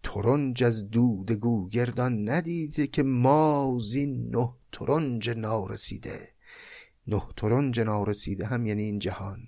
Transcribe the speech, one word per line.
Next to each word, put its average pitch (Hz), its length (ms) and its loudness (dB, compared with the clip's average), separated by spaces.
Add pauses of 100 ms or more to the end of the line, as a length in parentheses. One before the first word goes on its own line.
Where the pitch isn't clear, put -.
ترنج 127 600 0
از 107 260 2
دود 110 420 4
گوگردان 113 960 0
ندیده، 156 580 0
که - 160 0
ما 135 800 4
زین 123 480 -2
نه 120 240 0 (180)
ترنج 123 580 0
نارسیده. 107 1000 -4 (800)
نه 101 160 0 (140)
ترنج 120 440 0
نارسیده 104 680 -2
هم 120 200 -2
یعنی 104 160 -2
این 104 160 -2
جهان. 98 500 -6